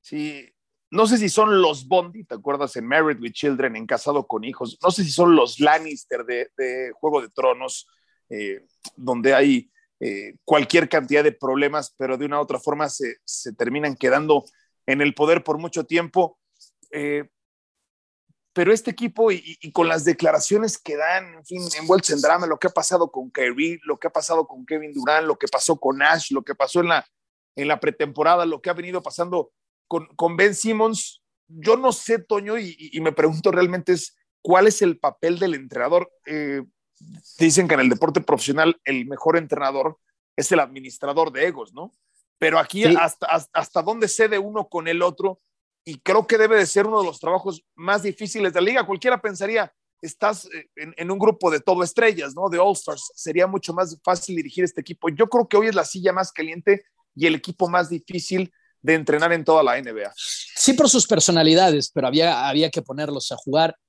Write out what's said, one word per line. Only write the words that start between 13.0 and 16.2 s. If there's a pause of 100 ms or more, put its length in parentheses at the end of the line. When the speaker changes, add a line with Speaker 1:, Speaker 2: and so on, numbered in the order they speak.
Speaker 1:
se
terminan
quedando (400)
en
el
poder
por
mucho
tiempo. (520)